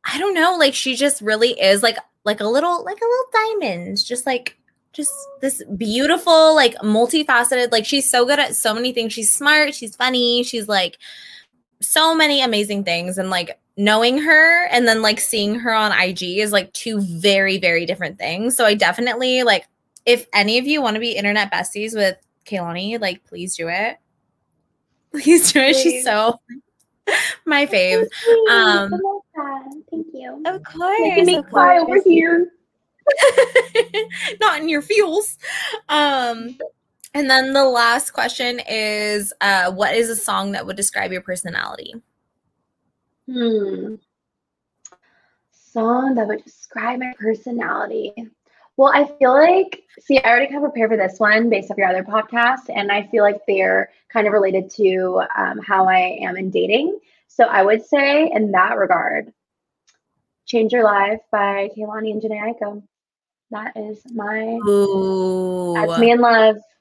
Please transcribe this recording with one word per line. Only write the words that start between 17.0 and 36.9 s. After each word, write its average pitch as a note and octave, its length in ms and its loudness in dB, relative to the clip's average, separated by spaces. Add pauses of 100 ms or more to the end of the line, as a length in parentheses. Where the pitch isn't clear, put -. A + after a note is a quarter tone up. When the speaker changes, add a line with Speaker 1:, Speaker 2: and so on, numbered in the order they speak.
Speaker 1:
very, F#3+ 560 0
very E3+ 260 0
different F3 340 -6
things. G3 380 -4
So B3 80 2
I G#3 80 4
definitely, A#3+ 680 0
like, G3+ 240 0 (400)
if A#3 260 2
any G#3 260 2
of B3+ 80 -4
you D4 160 0
wanna A3 180 -2
be A#3 120 -4
internet G3+ 400 -2
besties G#3 420 -8
with F#3+ 220 0 (300)
Kehlani, F#3+ 540 -6
like, F#3 240 -6
please F3+ 320 -12
do E3 120 -8
it. G3+ 300 -4 (520)
<laughs> - 640 -20
Please D#4 400 4
do D4 80 4
it. C4+ 140 4
She's C4 80 2 (100)
Speaker 2:
Please. B3+ 120 -6
Speaker 1:
so A3+ 360 0 (560)
<laughs> - 480 -4
my D4 200 2
Speaker 2:
That's - 80 -6
so A3 40 0
Speaker 1:
fave. F#3 300 2 (160)
Speaker 2:
sweet. A4+ 280 4
I A4 340 4
Speaker 1:
Um, - 80 -6
Speaker 2:
love G4 300 -4 (120)
that. C#4 560 -12
Thank D#4+ 240 -8
you. B3+ 200 -14 (120)
Speaker 1:
Of F#4+ 160 -6
Speaker 2:
Making - 20 -
Speaker 1:
course, F#4 640 2
Speaker 2:
me F4 100 4
Speaker 1:
of D4 140 -4
Speaker 2:
cry F4+ 280 6
over E4 80 2
Speaker 1:
course. F#4+ 180 2
Speaker 2:
here. E4+ 480 4 (800)
Speaker 1:
<laughs> A4+ 1080 0
Not E4+ 200 2
in D#4 80 -4
your D4 140 -2
feels. G4+ 540 0 (520)
Um, B3+ 680 -2 (560)